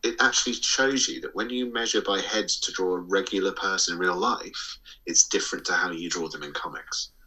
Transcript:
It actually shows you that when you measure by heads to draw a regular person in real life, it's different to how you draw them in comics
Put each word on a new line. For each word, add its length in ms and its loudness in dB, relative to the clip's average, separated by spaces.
It 180 2
actually 340 4
shows 520 2
you 140 -4
that 160 -8
when 140 -2
you 220 -2
measure 300 0
by 180 2
heads 400 0
to 120 -2
draw 220 2
a 40 -2
regular 540 2
person 420 0
in 60 -4
real 160 2
life, 640 -2
it's 220 6
different 380 -2
to 80 0
how 160 2
you 180 -4
draw 200 -2
them 140 -10
in 120 -10
comics 560 -6